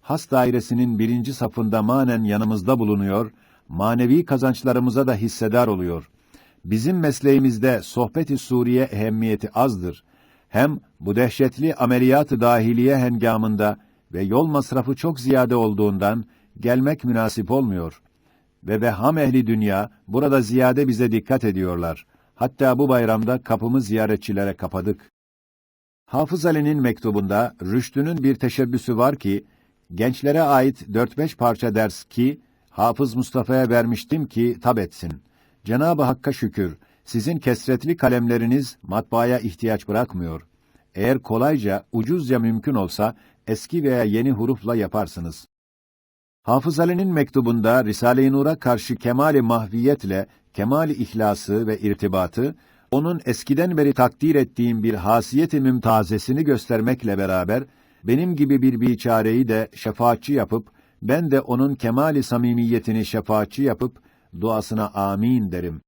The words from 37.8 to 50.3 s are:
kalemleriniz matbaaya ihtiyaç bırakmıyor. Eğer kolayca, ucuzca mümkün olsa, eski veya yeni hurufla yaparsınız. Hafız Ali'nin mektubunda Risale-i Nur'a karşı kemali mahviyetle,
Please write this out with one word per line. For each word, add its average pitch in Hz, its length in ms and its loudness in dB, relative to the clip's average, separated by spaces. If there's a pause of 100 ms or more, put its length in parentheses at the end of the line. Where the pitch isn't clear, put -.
kalemleriniz 120 840 0
matbaaya 120 560 -2
ihtiyaç 110 500 -4
bırakmıyor. 87 580 -6 (480)
Eğer 117 240 0
kolayca, 117 760 -2
ucuzca 127 460 -2
mümkün 113 360 -2
olsa, 107 400 -2 (320)
eski 151 360 -4
veya 127 200 2
yeni 113 280 0
hurufla 117 460 -2
yaparsınız. 92 680 -6 (960)
Hafız 135 380 0
Ali'nin 180 280 0
mektubunda 123 760 2
Risale-i 123 480 2
Nur'a 143 260 0
karşı 120 380 -2
kemali 135 460 2
mahviyetle, 113 840 0 (280)